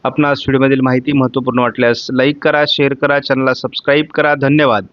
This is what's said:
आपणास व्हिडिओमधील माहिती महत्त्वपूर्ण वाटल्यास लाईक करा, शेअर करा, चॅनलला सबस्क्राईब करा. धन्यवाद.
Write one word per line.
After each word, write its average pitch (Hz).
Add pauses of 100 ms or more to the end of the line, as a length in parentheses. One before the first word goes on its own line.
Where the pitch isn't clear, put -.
आपणास 143
व्हिडिओमधील 135
माहिती 127
महत्त्वपूर्ण 127
वाटल्यास 120
लाईक 139
करा, 151
शेअर 139
करा, 143
चॅनलला 131
सबस्क्राईब 143
करा. 147
धन्यवाद. 135